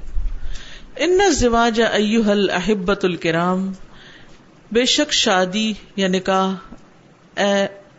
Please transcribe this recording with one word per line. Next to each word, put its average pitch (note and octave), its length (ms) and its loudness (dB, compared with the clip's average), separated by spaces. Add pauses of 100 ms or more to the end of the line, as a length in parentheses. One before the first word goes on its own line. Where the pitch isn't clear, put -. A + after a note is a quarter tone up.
(960)
ان F4+ 240 2
الزواج A#3 600 2
ایھا G#3+ 500 2
الاحبۃ G3 720 0
الکرام، F3+ 680 0 (1000)
بے A#3+ 220 2
شک D4 220 0
شادی G3+ 560 0 (240)
یا G3 120 0
نکاح، F#3+ 420 0 (880)
اے G3+ 180 2 (440)